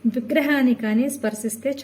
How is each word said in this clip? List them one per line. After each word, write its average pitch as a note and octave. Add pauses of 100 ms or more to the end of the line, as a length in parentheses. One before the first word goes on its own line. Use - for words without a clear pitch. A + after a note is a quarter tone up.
విగ్రహాన్ని C4
కానీ A3+
స్పర్శిస్తే A3 (120)